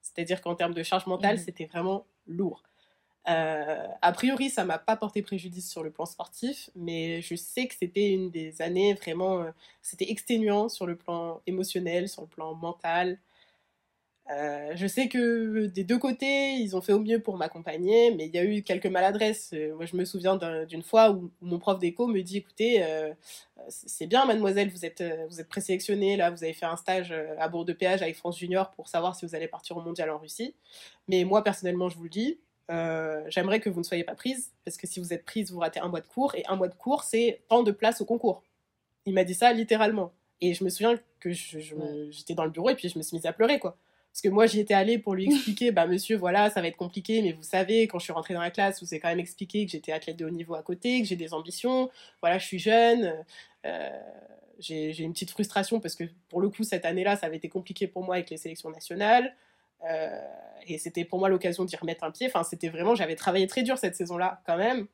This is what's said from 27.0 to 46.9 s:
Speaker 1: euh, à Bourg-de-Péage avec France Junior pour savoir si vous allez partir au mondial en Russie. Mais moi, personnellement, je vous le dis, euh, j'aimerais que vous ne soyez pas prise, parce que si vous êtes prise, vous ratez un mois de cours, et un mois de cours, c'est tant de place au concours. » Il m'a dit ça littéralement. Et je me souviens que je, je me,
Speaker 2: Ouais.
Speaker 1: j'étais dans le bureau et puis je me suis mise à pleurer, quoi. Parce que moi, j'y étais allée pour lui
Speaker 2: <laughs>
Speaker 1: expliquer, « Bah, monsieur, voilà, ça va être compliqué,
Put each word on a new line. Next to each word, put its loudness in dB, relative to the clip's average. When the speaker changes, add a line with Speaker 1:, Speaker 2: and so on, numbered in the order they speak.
Speaker 1:
euh, -6
à -2
Bourg-de-Péage 0
avec -4
France -6
Junior 0
pour -16
savoir 0
si -10
vous -10
allez -6
partir -10
au -6
mondial -4
en -6
Russie. -10
Mais 4
moi, 6
personnellement, 0
je -6
vous -14
le -10
dis, -2
euh, -2
j'aimerais 2
que -2
vous -4
ne -2
soyez -2
pas -8
prise, -4
parce -10
que -12
si -8
vous -4
êtes -8
prise, -4
vous -8
ratez -2
un -4
mois -4
de -20
cours, 0
et -4
un 0
mois 2
de -8
cours, 0
c'est 2
tant 8
de 4
place 2
au 0
concours. » 0
Il -2
m'a 6
dit -2
ça 6
littéralement. 2
Et 4
je -2
me 0
souviens 2
que -4
je, -8
je -14
me, -6
Speaker 2:
Ouais. -12
Speaker 1:
j'étais -10
dans 0
le 0
bureau 0
et 4
puis -4
je -6
me -6
suis -8
mise -6
à 0
pleurer, 4
quoi. -6
Parce -10
que 4
moi, 8
j'y 2
étais 2
allée 4
pour -2
lui 0
Speaker 2:
<laughs> 8
Speaker 1:
expliquer, « 4
Bah, 6
monsieur, 0
voilà, 4
ça 0
va -2
être -6
compliqué, -2